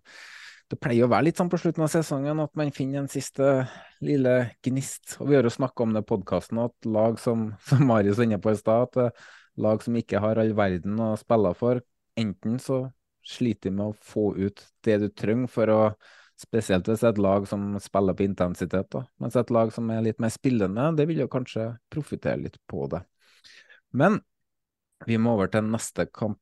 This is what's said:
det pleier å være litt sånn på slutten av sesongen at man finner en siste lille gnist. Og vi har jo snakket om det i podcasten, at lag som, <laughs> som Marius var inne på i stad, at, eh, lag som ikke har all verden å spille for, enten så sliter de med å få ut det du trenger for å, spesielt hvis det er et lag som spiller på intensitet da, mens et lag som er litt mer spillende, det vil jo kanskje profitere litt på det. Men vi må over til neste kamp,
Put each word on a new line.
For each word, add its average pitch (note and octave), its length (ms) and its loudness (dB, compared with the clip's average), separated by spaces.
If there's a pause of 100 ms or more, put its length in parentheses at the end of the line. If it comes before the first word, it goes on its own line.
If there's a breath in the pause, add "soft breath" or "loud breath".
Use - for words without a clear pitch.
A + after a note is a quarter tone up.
(720 loud breath)
det - 100 -8
pleier A#2+ 240 2
å A#2+ 60 2
være A#2 160 4
litt E3+ 100 0
sånn F3 140 0
på F3 80 0
slutten E3 240 0
av D#3 80 0
sesongen D3+ 500 -2
at D3 140 -6
man D3+ 160 -2
finner C#3 320 -4
en C#3 80 -8
siste C#3 400 0 (500 loud breath)
lille C3+ 360 2 (260)
gnist. - 560 -6
Og B2 100 -4
vi D3 60 6
har C3 80 6
jo A#2 100 4
snakket - 280 -4
om A2+ 120 2
det G#2+ 120 -2
i - 40 -20
podcasten, G2+ 540 -2
at A#2+ 100 -4 (120)
lag A2 340 2
som, A2+ 400 -2
<laughs> - 80 -20
som C#3 180 4
Marius G#2 320 4
var A#2+ 80 4
inne G#2+ 160 0
på A2 140 2
i - 20 -4
stad, A#2 300 2
at, - 100 -4
eh, A#2+ 320 -2 (280 loud breath)
lag A2 260 0
som A#2+ 120 -4
ikke A2+ 240 -2
har A2 200 0
all A2 140 2
verden G2 440 0
å A2 220 -2
spille G#2 360 2
for, A#2+ 260 0 (360)
enten A2+ 400 -4
så C3 280 -4 (400)
sliter G#2+ 440 -2
de F#2+ 80 -2
med G2+ 100 -2
å G#2+ 120 -8
få G#2+ 380 -2
ut G2 280 -4 (180)
det G#2+ 160 4
du G#2 100 0
trenger A2+ 400 -2
for A2 180 0
å, A2 280 4 (400 soft breath)
spesielt G2 540 -2
hvis A2 100 0
det A#2+ 80 2
er A2+ 60 4
et G2+ 80 -2
lag G2 260 2
som G2+ 320 -4
spiller F#2+ 380 0
på G2 80 2
intensitet F2+ 640 -2
da, C2+ 140 -6 (160)
mens B2 180 -8
et A#2+ 160 0
lag A2+ 180 2
som A#2 200 -6
er A2+ 100 -2
litt A2 180 -2
mer A2+ 140 -2
spillende, A#2 640 0
det D3 100 2
vil D#3+ 140 -2
jo A#2+ 80 -2
kanskje A2+ 400 -6 (220)
profitere D2 500 -6
litt - 160 -12 (100)
på C#2+ 220 -6
det. E2 140 -6 (880 soft breath)
Men E3 260 2 (840)
vi A#2 160 -2
må A#2 180 2
over F#2+ 120 2
til G#2+ 200 0
neste A2 400 -4
kamp, A2 340 -6